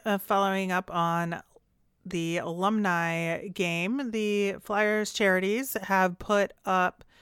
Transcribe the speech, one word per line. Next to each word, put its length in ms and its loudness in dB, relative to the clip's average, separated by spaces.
uh, 140 0
following 520 0
up 240 -2
on 480 0
the 340 -2
alumni 1120 0
game, 600 -2
the 500 0
Flyers 520 0
charities 720 2
have 340 2
put 340 0
up 400 0